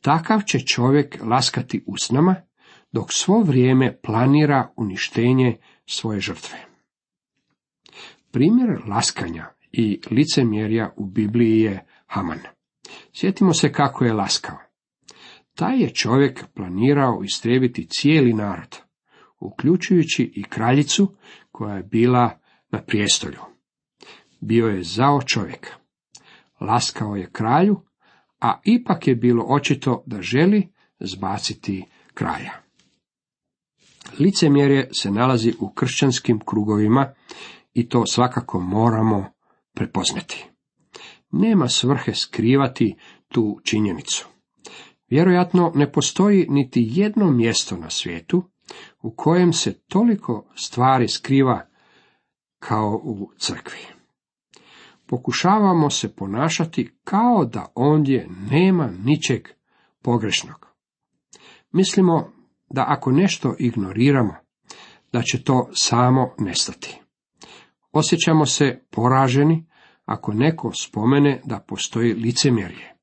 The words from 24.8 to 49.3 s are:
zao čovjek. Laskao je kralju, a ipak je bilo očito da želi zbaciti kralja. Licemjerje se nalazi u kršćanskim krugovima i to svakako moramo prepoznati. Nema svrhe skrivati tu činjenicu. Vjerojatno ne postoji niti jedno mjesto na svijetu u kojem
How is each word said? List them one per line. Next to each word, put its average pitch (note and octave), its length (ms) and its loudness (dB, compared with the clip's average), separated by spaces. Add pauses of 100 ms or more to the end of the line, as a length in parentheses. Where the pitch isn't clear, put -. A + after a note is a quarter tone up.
zao B2+ 380 0
čovjek. - 500 -6 (880)
Laskao G#2+ 560 -4
je F#2 160 -8
kralju, E3 500 2 (600)
a - 220 -2
ipak A#3+ 440 0
je B2+ 80 4
bilo A#2 320 2
očito C3 580 -2
da G#2 160 -10
želi F3+ 520 2 (260)
zbaciti F#2+ 880 -8 (280)
kralja. - 380 -8 (1700)
Licemjerje C#3+ 760 4
se - 180 -4
nalazi A#2 480 2
u - 140 -8
kršćanskim B2 680 0
krugovima G#2+ 760 0 (600)
i A#2+ 160 -2
to A#2 160 2
svakako A#2+ 540 -2
moramo G#2+ 720 0 (420)
prepoznati. - 760 -8 (840)
Nema G3 360 2
svrhe B2 460 0
skrivati B2+ 840 0 (320)
tu G#2+ 360 -2
činjenicu. G2+ 640 -4 (800)
Vjerojatno F3+ 680 4
ne C#3+ 160 2
postoji F#3 580 2
niti B2+ 400 0
jedno G3+ 420 0
mjesto A2+ 460 0
na D#2 120 -14
svijetu F2+ 540 -4 (580)
u - 100 -10
kojem E3+ 420 2